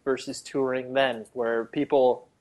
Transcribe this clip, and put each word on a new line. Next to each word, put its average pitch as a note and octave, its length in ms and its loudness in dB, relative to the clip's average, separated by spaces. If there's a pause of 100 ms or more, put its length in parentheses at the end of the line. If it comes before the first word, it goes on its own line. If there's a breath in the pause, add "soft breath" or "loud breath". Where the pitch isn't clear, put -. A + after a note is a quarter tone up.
versus C3 360 -4
touring C3 520 -4
then, B2+ 400 0
where A#2 320 -2
people, C3+ 640 2 (120)